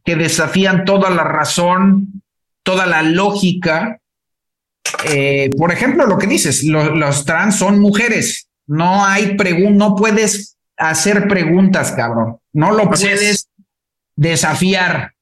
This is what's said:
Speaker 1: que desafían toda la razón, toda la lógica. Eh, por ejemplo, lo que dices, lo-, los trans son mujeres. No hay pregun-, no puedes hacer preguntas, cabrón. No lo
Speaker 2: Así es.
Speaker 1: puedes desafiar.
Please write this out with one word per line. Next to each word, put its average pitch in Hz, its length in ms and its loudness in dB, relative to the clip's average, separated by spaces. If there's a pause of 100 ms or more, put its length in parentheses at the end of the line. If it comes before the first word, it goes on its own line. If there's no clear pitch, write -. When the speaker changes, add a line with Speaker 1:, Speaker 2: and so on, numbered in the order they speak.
Speaker 1:
que 170 120 -2
desafían 170 680 0
toda 196 260 2
la 170 120 0
razón, 180 1000 0 (420)
toda 185 220 0
la 160 160 0
lógica. 180 960 0 (1040)
Eh, 139 520 0
por 165 140 0
ejemplo, 269 360 0
lo 190 120 0
que 220 80 -2
dices, 165 380 -2
lo-, 156 320 0
los 143 280 -2
trans 185 320 0
son 202 220 2
mujeres. 208 720 0 (180)
No 180 380 0
hay 196 320 0
pregun-, 196 400 2
no 202 180 4
puedes 208 640 -2 (220)
hacer 202 500 0
preguntas, 180 640 2
cabrón. 117 460 -4 (140)
No 160 200 0
lo 214 180 2
Speaker 2:
Así 196 160 0
es. 202 140 0
Speaker 1:
puedes 208 280 -2 (680)
desafiar. 165 1040 0